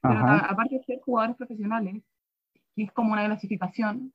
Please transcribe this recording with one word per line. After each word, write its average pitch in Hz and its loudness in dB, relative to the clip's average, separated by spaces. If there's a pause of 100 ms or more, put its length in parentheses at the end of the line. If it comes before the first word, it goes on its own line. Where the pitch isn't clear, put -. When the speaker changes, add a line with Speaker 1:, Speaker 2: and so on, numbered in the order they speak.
Speaker 1:
Pero 113 4
Speaker 2:
Ajá. - -
Speaker 1:
ta-, 147 6
aparte 226 -2
de 262 -6
ser 254 -8
jugadores 233 0
profesionales, 214 -6 (760)
que 214 -4
es 196 -10
como 220 0
una 208 2
clasificación 214 -4